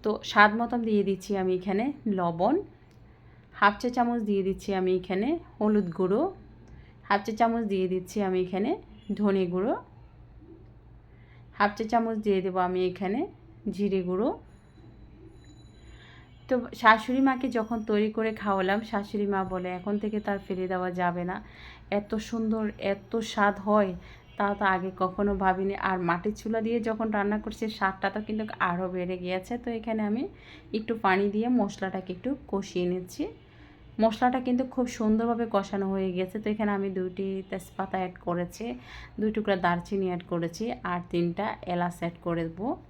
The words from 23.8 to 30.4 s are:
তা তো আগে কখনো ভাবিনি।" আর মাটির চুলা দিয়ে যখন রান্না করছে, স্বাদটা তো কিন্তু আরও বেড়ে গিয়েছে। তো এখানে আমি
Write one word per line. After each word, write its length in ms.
তা 220
তো 60
আগে 340
কখনো 380
ভাবিনি।" 380
আর 240
মাটির 360
চুলা 260
দিয়ে 200
যখন 300
রান্না 280
করছে, 300
স্বাদটা 420
তো 100
কিন্তু 240
আরও 280
বেড়ে 300
গিয়েছে। 400
তো 120
এখানে 320
আমি 260